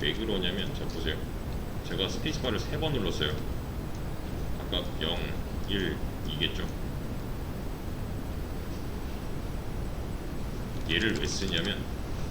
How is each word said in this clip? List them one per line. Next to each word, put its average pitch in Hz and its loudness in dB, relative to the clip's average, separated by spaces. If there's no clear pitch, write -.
왜 73 4
그러냐면, 92 2
자, 78 0
보세요. 76 0
제가 - 0
스페이스바를 131 0
세 147 0
번 156 4
눌렀어요. 85 2
아까 85 0
영, 78 2
일, 95 2
이겠죠. - 2
얘를 101 6
왜 82 2
쓰냐면, 92 2